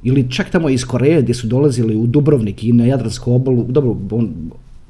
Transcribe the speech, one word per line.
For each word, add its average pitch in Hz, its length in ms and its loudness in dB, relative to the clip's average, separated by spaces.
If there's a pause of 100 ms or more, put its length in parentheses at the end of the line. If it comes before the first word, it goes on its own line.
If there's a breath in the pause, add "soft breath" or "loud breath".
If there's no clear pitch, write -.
Ili 127 280 0
čak - 200 -4
tamo 165 180 0
iz 127 160 0
Koreje 131 380 2
gdje 117 120 0
su 117 120 -6
dolazili 117 500 0
u 113 100 0
Dubrovnik 120 580 0
i 117 80 2
na 117 120 4
Jadransku 120 480 -2
obalu, 127 360 0
dobro, 127 280 0 (140)
on, 104 400 -4 (400)